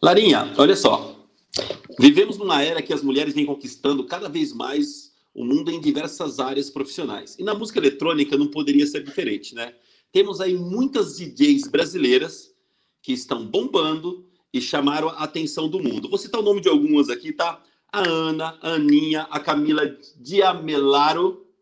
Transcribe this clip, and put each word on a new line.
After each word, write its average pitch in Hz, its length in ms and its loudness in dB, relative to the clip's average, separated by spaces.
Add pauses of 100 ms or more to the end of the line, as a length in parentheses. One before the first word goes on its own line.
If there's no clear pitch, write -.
Larinha, 175 560 4
olha 160 200 6
só. - 360 2 (880)
Vivemos 190 380 8
numa 180 220 0
era 156 220 -2
que - 100 -6
as 143 100 -4
mulheres 139 320 -2
vêm 147 120 0
conquistando 139 580 -4
cada 180 240 -8
vez 151 240 -4
mais 135 600 -6 (200)
o 120 120 -10
mundo 143 260 0
em 165 100 -6
diversas 151 600 -4
áreas 135 300 -4
profissionais. 135 680 -10
E 185 60 -8
na 208 100 -2
música 220 240 -6
eletrônica 151 580 0
não 143 120 2
poderia 143 380 2
ser 143 180 -6
diferente, 123 500 -6
né? 117 200 -10 (360)
Temos 190 300 2
aí 185 140 -2
muitas 190 640 -2
D 175 80 -10
Js 139 420 2
brasileiras 151 840 0 (480)
que - 120 -6
estão 120 340 -6
bombando 165 840 -2 (240)
e 127 80 -2
chamaram 147 500 -2
a 156 140 -8
atenção 160 440 -6
do 180 100 -4
mundo. 123 300 -4
Vou 196 100 -2
citar - 220 -6
o 214 40 -2
nome 202 160 2
de 180 80 -2
algumas 147 420 4
aqui, 135 220 -8
tá? 165 280 -4 (320)
A 202 80 -4
Ana, 160 600 -4
a 160 100 -6
Aninha, 156 600 2
a 151 80 -6
Camila 151 480 0 (300)
Diamelaro 156 1300 2 (160)